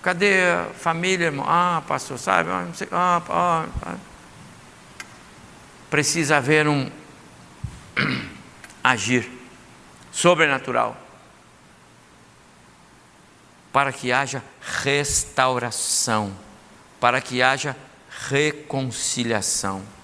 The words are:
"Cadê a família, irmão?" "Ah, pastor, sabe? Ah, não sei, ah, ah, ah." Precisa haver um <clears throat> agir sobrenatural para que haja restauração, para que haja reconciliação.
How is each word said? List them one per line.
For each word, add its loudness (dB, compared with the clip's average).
"Cadê 4
a 2
família, 0
irmão?" -2
"Ah, 2
pastor, -4
sabe? 2
Ah, -2
não -10
sei, -8
ah, 2
ah, 0
ah." -8
Precisa 2
haver 4
um 0
<clears throat> -6
agir 2
sobrenatural 2
para 2
que -4
haja -2
restauração, 0
para 4
que -2
haja 0
reconciliação. -2